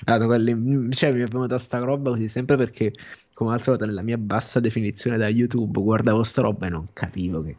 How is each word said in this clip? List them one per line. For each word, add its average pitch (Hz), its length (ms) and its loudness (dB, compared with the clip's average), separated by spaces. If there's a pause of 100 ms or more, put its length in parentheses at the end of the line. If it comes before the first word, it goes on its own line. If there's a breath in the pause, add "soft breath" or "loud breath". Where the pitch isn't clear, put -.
Allora, 113 220 4
quelli... 120 680 2
Cioè, 143 200 2
mi 123 100 2
è 120 40 0
venuta 123 320 -2
sta 123 200 -6
roba 135 320 -2
così 113 180 -2
sempre 127 300 2
perché, 113 340 0 (400 loud breath)
come 113 220 0
al 120 80 -2
solito, 113 240 0
nella 98 160 -4
mia 117 160 -2
bassa 107 420 0
definizione 113 560 -2
da 107 120 2
YouTube 117 520 0
guardavo 110 440 4
sta 127 180 0
roba 104 240 0
e 87 40 -2
non 82 220 -6
capivo 87 500 -4
che 76 160 -8